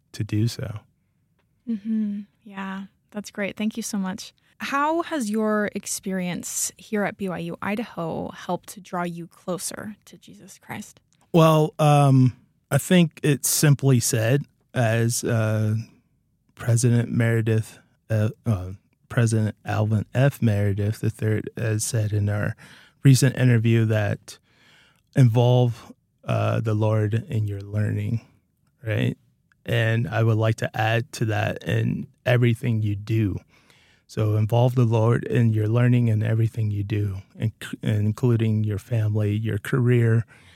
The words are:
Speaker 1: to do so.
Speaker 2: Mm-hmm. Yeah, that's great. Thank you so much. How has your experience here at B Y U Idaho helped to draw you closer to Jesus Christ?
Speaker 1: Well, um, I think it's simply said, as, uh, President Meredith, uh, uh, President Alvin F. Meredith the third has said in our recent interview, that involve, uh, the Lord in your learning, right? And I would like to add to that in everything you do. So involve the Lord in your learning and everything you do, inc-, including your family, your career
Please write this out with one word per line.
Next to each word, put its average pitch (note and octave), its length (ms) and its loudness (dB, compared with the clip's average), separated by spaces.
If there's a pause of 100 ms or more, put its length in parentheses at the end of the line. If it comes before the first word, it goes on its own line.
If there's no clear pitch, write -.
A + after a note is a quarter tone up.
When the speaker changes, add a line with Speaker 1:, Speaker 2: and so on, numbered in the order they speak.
(120)
Speaker 1:
to - 120 -8
do G#2+ 240 -2
so. G#2 320 -10 (880)
Speaker 2:
Mm-hmm. G#3+ 520 -4 (220)
Yeah, G3 420 -10 (260)
that's G#3 200 -12
great. G3+ 260 -6
Thank G#3+ 200 -4
you A3+ 60 -8
so - 160 -6
much. F#3+ 340 -8 (260)
How D4 440 -2
has C4+ 280 -4
your G#3+ 440 0
experience - 1000 -6
here G#3 280 -4
at E3+ 120 -6
B G3 120 -8
Y E3+ 100 -8
U E3+ 240 -10
Idaho G3 720 -6
helped - 360 -8
to - 100 -18
draw F3+ 240 -8
you E3+ 220 -10
closer - 720 -10 (100)
to - 120 -20
Jesus - 400 -20
Christ? - 420 -16 (320)
Speaker 1:
Well, D#3+ 460 4
um, C#3 560 4 (360)
I C#3 80 0
think F3 440 2
it's D3 260 0
simply C3+ 520 4
said, B2 440 0 (300)
as, A#2 500 0
uh, A2 520 0 (800)
President A#2+ 560 2
Meredith, A2+ 680 0 (300)
uh, A2 220 0 (160)
uh, F#2+ 260 -2 (360)
President A2 560 0
Alvin G#2+ 400 -2 (100)
F. C3+ 260 2
Meredith G2+ 600 0
the G#2+ 100 -2
third G#2+ 460 -4
has A2 260 -2
said G#2+ 300 -2
in G#2 160 0
our G#2 260 -4 (480)
recent C3 340 6
interview, A#2 500 4
that G#2+ 520 -4 (800)
involve, B2 760 4 (320)
uh, A2 360 0
the A2+ 140 -2
Lord G#2+ 400 0 (140)
in G#2+ 200 -4
your G2 140 -8
learning, G#2 580 -4 (640)
right? A#2+ 300 -2 (500)
And A2+ 400 0
I A2 160 -2
would A2+ 140 2
like A2 200 0
to - 200 -6
add A2+ 360 -2
to - 140 -4
that G#2+ 380 -4
in - 420 -2 (180)
everything A#2+ 580 2
you G#2 120 -2
do. G#2 440 -2 (680)
So G#2+ 300 -2
involve A#2 380 2
the B2+ 100 4
Lord A2+ 400 2
in A#2 280 2
your G#2+ 160 0
learning A#2+ 420 2
and G#2+ 120 0
everything A2 480 0
you G2+ 140 -4
do, G2+ 340 -4 (200)
inc-, - 440 -6
including A2 800 0
your G#2 140 -4
family, G#2+ 580 -2
your G#2+ 220 -4
career A#2+ 640 2 (320)